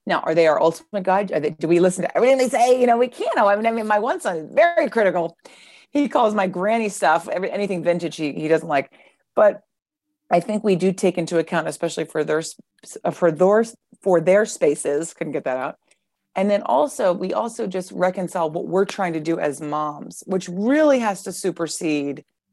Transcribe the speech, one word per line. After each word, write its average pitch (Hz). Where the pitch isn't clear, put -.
Now, 180
are -
they 165
our 156
ultimate 165
guide? 190
Are 160
they, 147
do 160
we 170
listen 185
to -
everything 254
they 262
say? 254
You 240
know, 233
we 247
can't. 453
I 202
mean, 220
I 226
mean, 226
my 214
one 269
son 190
is 160
very 330
critical. 180
He 285
calls 226
my 196
granny 208
stuff, 165
every, 180
anything 196
vintage 170
he, 151
he 156
doesn't 160
like. 143
But 214
I 175
think 208
we 202
do 185
take 185
into 170
account, 160
especially 160
for 151
their 151
s-, -
s-, -
uh, 175
for 170
their, 190
for 180
their 185
spaces, 156
couldn't 156
get 117
that 127
out. 135
And 196
then 202
also, 254
we 185
also 226
just 185
reconcile 180
what 165
we're 180
trying 190
to 160
do 160
as 151
moms, 151
which 185
really 262
has 214
to 190
supersede 151